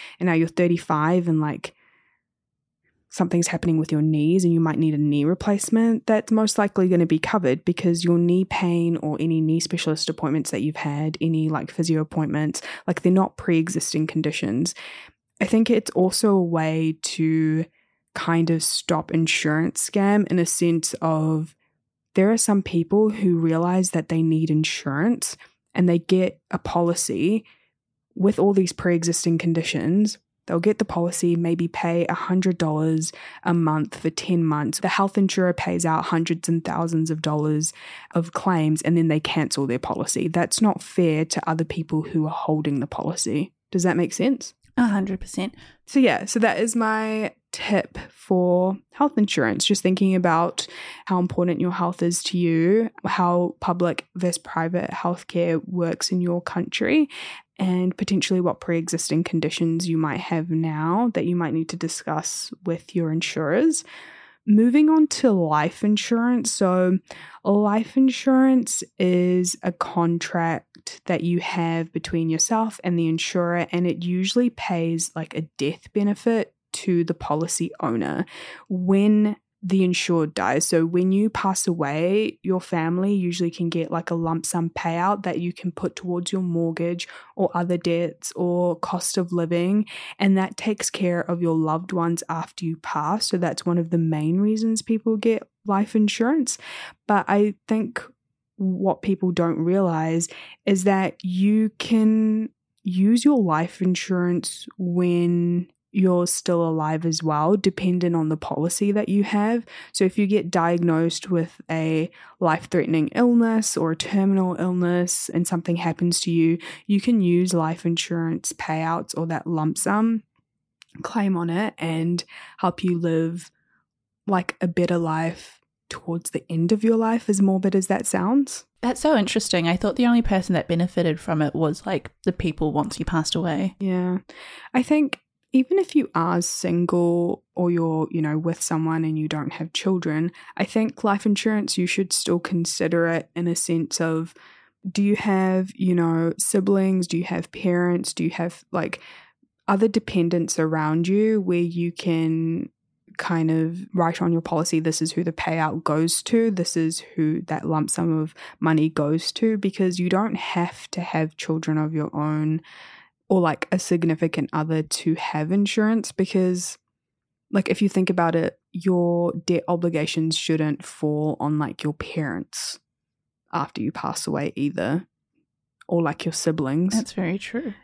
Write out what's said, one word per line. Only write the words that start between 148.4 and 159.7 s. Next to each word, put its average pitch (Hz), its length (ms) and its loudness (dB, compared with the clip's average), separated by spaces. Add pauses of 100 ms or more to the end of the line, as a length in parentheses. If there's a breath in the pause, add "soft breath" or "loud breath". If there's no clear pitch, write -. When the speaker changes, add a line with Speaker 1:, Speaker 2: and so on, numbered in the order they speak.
Speaker 1:
like, - 280 -4 (680 loud breath)
other 202 180 4
dependents 175 720 0
around 160 500 0
you 214 320 2
where 180 180 0
you 170 340 -2
can 165 760 -2 (480)
kind 165 320 0
of 160 460 -2
write 170 260 0
on 170 120 2
your 165 80 2
policy, 165 400 0
"This 160 200 -2
is 160 120 -2
who 180 100 -2
the 170 100 -2
payout 160 520 -2
goes 160 360 0
to, 226 300 2
this 180 260 -4
is 165 220 0 (160)
who 156 280 0
that 165 220 -6
lump 156 240 0
sum 165 320 0
of 156 140 -6 (240 loud breath)
money 156 300 4
goes 151 420 -2
to," 220 260 0
because 190 440 -2